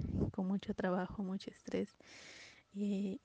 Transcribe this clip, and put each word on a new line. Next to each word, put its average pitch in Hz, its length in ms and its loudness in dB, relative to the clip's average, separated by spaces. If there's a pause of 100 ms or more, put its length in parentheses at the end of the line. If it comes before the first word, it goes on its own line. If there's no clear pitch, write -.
(320)
con 185 160 0
mucho 202 260 0
trabajo, 185 480 2
mucho 190 300 -2
estrés, - 380 -2 (840)
eh, 196 500 0